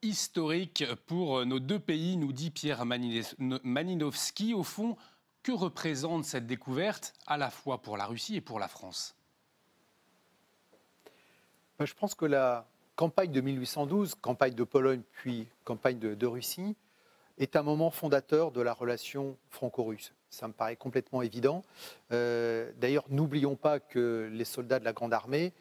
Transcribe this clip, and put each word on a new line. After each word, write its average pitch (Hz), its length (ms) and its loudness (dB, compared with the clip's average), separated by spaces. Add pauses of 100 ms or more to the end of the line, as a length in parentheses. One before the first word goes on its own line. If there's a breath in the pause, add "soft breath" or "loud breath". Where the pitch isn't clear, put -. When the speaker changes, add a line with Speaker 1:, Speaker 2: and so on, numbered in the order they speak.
Speaker 1:
historique 170 800 -2 (220)
pour 151 400 0
nos 131 140 0
deux 139 180 -2
pays, 170 400 0
nous 143 160 0
dit 147 160 -4
Pierre 135 380 -2
Manine-, 120 360 -2 (140)
Maninowski. 147 1200 -2
Au 185 80 0
fond, 220 340 -4 (460 loud breath)
que 254 80 -2
représente 165 720 -2
cette 123 220 -4
découverte, 131 640 -2 (140)
à 151 100 0
la 135 140 -2
fois - 320 -4
pour 104 140 -6
la 101 100 -2
Russie 120 300 -4
et 143 40 -4
pour 113 160 -6
la 98 100 -4
France ? - 480 -12 (2500 soft breath)
Speaker 2:
Ben, 147 80 0
je - 80 -6
pense - 220 -4
que 170 100 0
la 131 420 4 (280)
campagne 165 360 4
de 135 100 2
mille 135 180 0
huit 123 80 -4
cent 147 180 -2
douze, 180 300 0
campagne 127 400 0
de 120 80 2
Pologne, 131 480 4
puis 117 360 -6 (180)
campagne 123 340 0
de, 107 160 -2
de 110 100 0
Russie, 127 500 -2 (640 soft breath)
est 135 180 0
un 151 80 4
moment 156 280 2
fondateur 151 600 4
de 123 100 0
la 120 120 2
relation 127 640 -4 (120)
franco-russe. 113 680 -4 (160)
Ça - 160 -10
me 110 60 -10
paraît 113 240 -2
complètement 127 440 -2
évident. 120 400 2 (500 loud breath)
Euh, 120 680 2
d'ailleurs, 135 300 4
n'oublions 139 460 2
pas 147 240 2
que 117 540 0
les 113 120 -2
soldats 123 340 0
de 110 60 -4
la 113 80 0
Grande 117 200 -2
Armée 139 480 0